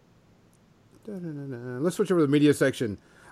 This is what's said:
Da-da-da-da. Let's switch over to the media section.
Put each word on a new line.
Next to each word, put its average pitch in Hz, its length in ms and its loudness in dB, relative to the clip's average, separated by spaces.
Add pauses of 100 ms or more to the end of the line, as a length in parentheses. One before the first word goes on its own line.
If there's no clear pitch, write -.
(1040)
Da-da-da-da. 139 760 -10
Let's 175 160 -2
switch 196 140 0
over 175 100 4
to 147 60 4
the 135 60 2
media 147 220 6
section. 123 440 -2 (340)